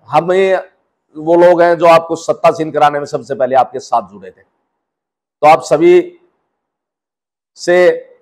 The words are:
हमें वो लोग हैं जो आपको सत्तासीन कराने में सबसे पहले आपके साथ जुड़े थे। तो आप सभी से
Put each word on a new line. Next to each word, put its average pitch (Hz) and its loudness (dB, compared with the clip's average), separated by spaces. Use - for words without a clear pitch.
हमें 185 -2
वो 156 -2
लोग 175 4
हैं 175 2
जो 170 0
आपको 165 2
सत्तासीन 156 -4
कराने 147 -2
में 143 -8
सबसे 135 -10
पहले 127 -4
आपके 127 -2
साथ 117 -6
जुड़े 95 -20
थे। - -20
तो - -12
आप - 4
सभी 170 0
से 175 0